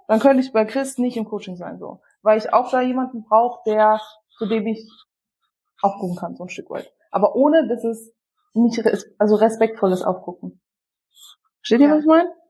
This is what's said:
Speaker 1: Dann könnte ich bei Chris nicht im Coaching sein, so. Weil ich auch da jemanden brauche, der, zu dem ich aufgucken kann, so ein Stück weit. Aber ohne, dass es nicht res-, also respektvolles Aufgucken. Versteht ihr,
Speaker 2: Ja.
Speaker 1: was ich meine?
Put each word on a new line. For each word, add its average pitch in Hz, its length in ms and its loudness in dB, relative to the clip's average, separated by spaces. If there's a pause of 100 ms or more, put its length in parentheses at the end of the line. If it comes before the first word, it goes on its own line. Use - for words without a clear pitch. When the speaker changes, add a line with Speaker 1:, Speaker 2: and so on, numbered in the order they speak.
Speaker 1:
Dann 220 140 2
könnte 269 220 4
ich 262 100 -10
bei 220 120 2
Chris 269 340 -6
nicht 247 180 -2
im 226 80 -6
Coaching 202 320 -12
sein, 170 220 -14
so. - 220 -16 (220)
Weil 214 160 4
ich 220 140 -8
auch 247 180 2
da 254 120 0
jemanden 254 420 -4
brauche, 240 420 0
der, 214 340 2 (360)
zu 220 100 -6
dem 214 200 -2
ich 220 200 -6 (960)
aufgucken 196 340 -4
kann, - 200 -12
so 180 80 -16
ein 180 60 -14
Stück - 200 -16
weit. - 220 -12 (180)
Aber 190 240 0
ohne, 294 320 2
dass 226 160 -6
es 226 300 -8 (420)
nicht 233 300 2
res-, - 220 -2 (120)
also 214 160 2
respektvolles 220 680 0
Aufgucken. 180 580 -8 (1040)
Versteht 233 180 2
ihr, 285 80 6
Speaker 2:
Ja. 302 60 4
Speaker 1:
was 302 80 2
ich 294 40 -2
meine? 330 220 4 (220)